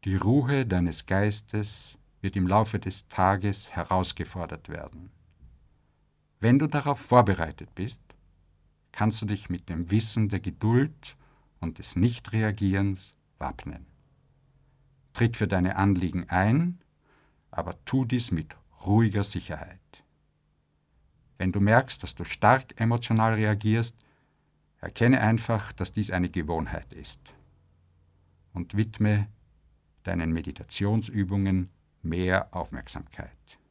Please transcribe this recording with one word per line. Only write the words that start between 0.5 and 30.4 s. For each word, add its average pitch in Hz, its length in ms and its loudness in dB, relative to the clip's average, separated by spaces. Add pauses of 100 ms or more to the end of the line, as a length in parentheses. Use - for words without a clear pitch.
deines 87 400 0
Geistes 104 920 -4 (240)
wird 95 140 -4
im 92 120 2
Laufe 104 320 2
des - 300 -10
Tages 95 640 0
herausgefordert 85 960 -6
werden. 78 420 -14 (1300)
Wenn 120 180 6
du 151 100 2
darauf 143 320 -2
vorbereitet 95 760 2
bist, - 260 -8 (920)
kannst 107 300 0
du 110 40 -8
dich 101 240 -6
mit 87 200 -6
dem 85 220 -4
Wissen 110 380 0
der 98 100 -2
Geduld 117 760 -2 (420)
und 82 180 -8
des - 180 -10
Nichtreagierens 104 1160 0 (240)
wappnen. - 480 -10 (1300)
Tritt 120 240 2
für 104 100 0
deine 92 280 0
Anliegen 92 540 0
ein, 127 500 2 (720)
aber 85 320 -8
tu 135 220 0
dies 120 260 -2
mit 78 240 -4 (300)
ruhiger 104 400 4
Sicherheit. 85 540 -10 (1600)
Wenn 95 140 0
du 101 80 0
merkst, 107 440 4
dass - 120 -10
du - 80 -6
stark - 560 2
emotional 113 540 2
reagierst, 107 640 0 (840)
erkenne 117 420 2
einfach, 113 520 0
dass - 200 -6
dies 98 180 -2
eine 90 180 0
Gewohnheit 82 640 -4
ist - 400 -18 (1200)
und 90 240 -8
widme 107 500 2 (760)
deinen 85 280 -2
Meditationsübungen 98 1400 -2 (320)